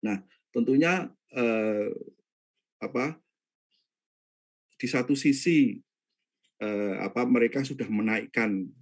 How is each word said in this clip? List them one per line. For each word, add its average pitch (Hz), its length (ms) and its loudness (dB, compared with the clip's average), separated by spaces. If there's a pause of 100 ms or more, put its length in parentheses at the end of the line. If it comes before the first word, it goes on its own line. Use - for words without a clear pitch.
Nah, 101 160 -4 (320)
tentunya, 143 560 2 (240)
eh, 110 560 0 (880)
apa, 135 400 -4 (1600)
di - 80 -6
satu 127 320 0
sisi, 143 600 2 (840)
eh, 104 400 -2
apa, 120 240 -2
mereka 123 400 2
sudah 131 240 -8
menaikkan 107 800 -2 (120)